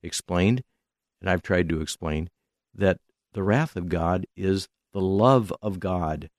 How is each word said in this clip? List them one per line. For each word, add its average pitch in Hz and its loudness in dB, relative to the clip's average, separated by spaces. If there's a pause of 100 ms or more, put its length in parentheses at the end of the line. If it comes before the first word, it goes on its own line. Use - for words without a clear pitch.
explained, 90 0 (580)
and 92 -4
I've 92 2
tried 90 0
to 80 -2
explain, 78 -6 (440)
that 98 2 (340)
the 101 -6
wrath 113 0
of 87 -6
God 87 0
is 95 -2 (240)
the 98 -4
love 104 4 (100)
of 98 -6
God 82 -4